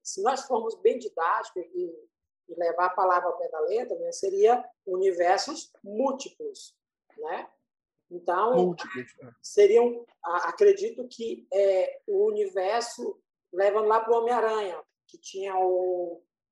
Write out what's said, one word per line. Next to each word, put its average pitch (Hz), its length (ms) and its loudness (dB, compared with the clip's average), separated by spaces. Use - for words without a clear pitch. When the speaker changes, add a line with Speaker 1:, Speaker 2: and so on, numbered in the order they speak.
Speaker 1:
Se - 200 -8
nós 262 200 0
formos 226 400 -2
bem 262 160 4
didáticos 208 640 -4
e, 175 180 -6
e 165 80 -12
levar 175 280 0
a 185 40 2
palavra 180 400 2
ao - 80 -6
pé 170 100 -6
da 156 120 -6
letra, 202 380 -2
né, 170 140 -6
seria 202 500 2
universos 185 880 0
múltiplos, 226 920 -6
né? 160 320 -10
Então, 180 440 0
Speaker 2:
Múltiplos, 175 680 -2
é. 123 80 -20
Speaker 1:
seriam, 233 640 4
a-, 170 280 -2
acredito 208 580 2
que, - 460 -10
é, 190 520 2
o 202 200 2
universo, 208 920 -2
levando 202 340 2
lá 220 140 4
pro 226 160 2
Homem-Aranha, 214 600 -2
que 175 100 -20
tinha 190 400 -8
o, 180 680 0